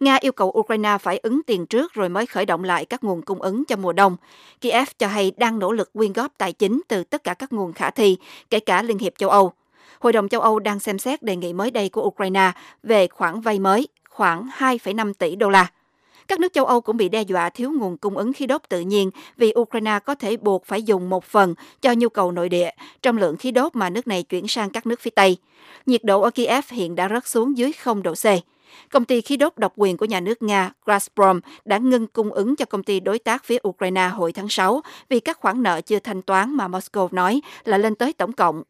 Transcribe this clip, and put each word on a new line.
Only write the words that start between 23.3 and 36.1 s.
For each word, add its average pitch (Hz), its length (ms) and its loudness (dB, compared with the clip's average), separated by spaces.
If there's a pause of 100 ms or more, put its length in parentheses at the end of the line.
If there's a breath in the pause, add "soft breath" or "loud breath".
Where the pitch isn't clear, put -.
khí 254 140 -6
đốt 254 260 0
mà 190 140 0
nước 220 160 -6
này 190 160 -2
chuyển 180 260 -6
sang 214 220 -4
các 226 160 -8
nước 233 140 -2
phía - 100 -6
Tây. 190 260 4 (500 loud breath)
Nhiệt 240 180 2
độ 202 160 4
ở 226 100 4
Kiev 233 380 0
hiện 180 260 -6
đã 175 140 0
rớt 233 180 -4
xuống 247 320 0
dưới 262 140 0
không 214 300 -4
độ 170 120 -4
C. - 120 -2 (640 soft breath)
Công 247 140 4
ty 240 160 2
khí 277 160 -4
đốt 285 200 2
độc 208 200 -2
quyền 190 200 2
của 214 100 -2
nhà 190 140 -2
nước 214 220 -4
Nga 196 280 0 (160)
Gazprom 196 540 2 (240 loud breath)
đã 196 140 0
ngưng 247 280 2
cung 214 260 -4
ứng 233 240 0
cho 277 80 -4
công 196 180 -6
ty 196 180 -2
đối 196 180 -2
tác 240 260 -4
phía 240 140 0 (100)
Ukraine 185 400 0
hồi 175 240 -2
tháng 202 160 -10
sáu 208 320 2 (280 loud breath)
vì 240 120 2
các 320 200 -6
khoản 240 220 0
nợ 170 180 2
chưa 208 180 -2
thanh 190 240 -8